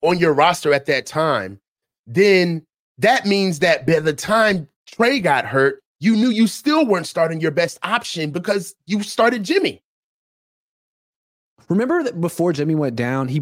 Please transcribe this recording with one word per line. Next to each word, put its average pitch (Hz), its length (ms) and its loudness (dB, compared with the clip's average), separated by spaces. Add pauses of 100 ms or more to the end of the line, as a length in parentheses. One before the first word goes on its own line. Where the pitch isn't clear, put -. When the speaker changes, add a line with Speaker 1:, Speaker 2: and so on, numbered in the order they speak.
Speaker 1:
on 175 160 2
your 165 160 4
roster 156 400 2
at 139 120 -2
that 135 200 -2
time, 117 540 -2 (460)
then 180 600 2 (320)
that 240 260 2
means 196 360 0
that 160 260 2
by 165 140 4
the 156 120 0
time 208 560 0 (180)
Trey 247 340 0
got 139 260 0
hurt, 135 360 0 (180)
you 220 140 2
knew 220 140 2
you 220 180 2
still 302 380 0
weren't 185 220 0
starting 165 340 -2
your 160 100 0
best 165 320 -2
option 180 480 -6
because 180 440 -6 (120)
you 202 160 -4
started 233 420 0
Jimmy. 339 380 -2 (1900)
Speaker 2:
Remember 254 340 0
that 240 180 -6
before 175 320 -2
Jimmy 147 220 -2
went 139 220 -2
down, 127 320 -2
he, 143 140 -4